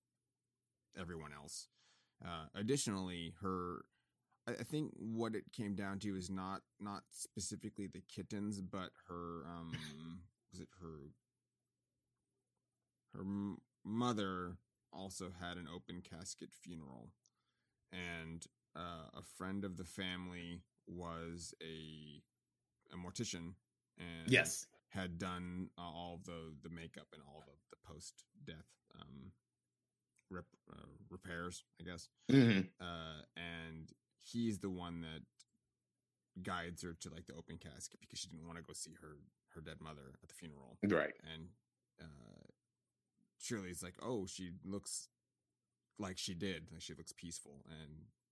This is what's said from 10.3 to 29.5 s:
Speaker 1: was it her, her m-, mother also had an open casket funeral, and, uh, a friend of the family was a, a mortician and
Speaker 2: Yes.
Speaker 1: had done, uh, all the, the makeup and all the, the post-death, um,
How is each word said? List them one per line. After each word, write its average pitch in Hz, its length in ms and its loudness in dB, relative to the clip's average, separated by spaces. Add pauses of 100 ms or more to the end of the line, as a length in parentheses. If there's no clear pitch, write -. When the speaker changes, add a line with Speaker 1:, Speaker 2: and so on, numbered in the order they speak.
Speaker 1:
was 90 80 -8
it 85 80 -8 (120)
her, 78 320 -8 (2000)
her 95 60 -2
m-, 101 400 4 (240)
mother 98 760 4 (340)
also 92 380 -4
had 90 280 -4
an 85 100 -6
open 87 320 -6
casket - 520 -8
funeral, 69 600 -10 (800)
and, 85 540 -4 (280)
uh, 85 380 -4
a 87 100 -8
friend 95 420 0
of 92 120 0
the 87 80 -2
family 90 800 -2 (220)
was 85 760 -2
a, 78 600 -8 (680)
a - 40 -6
mortician 90 580 -2 (420)
and 82 340 0
Speaker 2:
Yes. 87 360 8 (220)
Speaker 1:
had 90 300 0
done, 90 580 0
uh, 87 60 -6
all 87 360 -4
the, 82 440 -6
the 82 80 -6
makeup 82 420 -6
and 76 100 -12
all 71 240 -14
the, 73 100 -18 (140)
the - 60 -14
post-death, - 1000 -12 (200)
um, 69 380 -12 (1000)